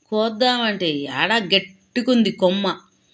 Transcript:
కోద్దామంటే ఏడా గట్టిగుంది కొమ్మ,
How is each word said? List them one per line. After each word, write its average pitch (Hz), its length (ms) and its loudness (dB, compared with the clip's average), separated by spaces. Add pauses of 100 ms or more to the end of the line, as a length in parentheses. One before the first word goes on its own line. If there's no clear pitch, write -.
(120)
కోద్దామంటే 214 1000 0
ఏడా 185 340 0
గట్టిగుంది 220 840 0
కొమ్మ, 190 440 0 (380)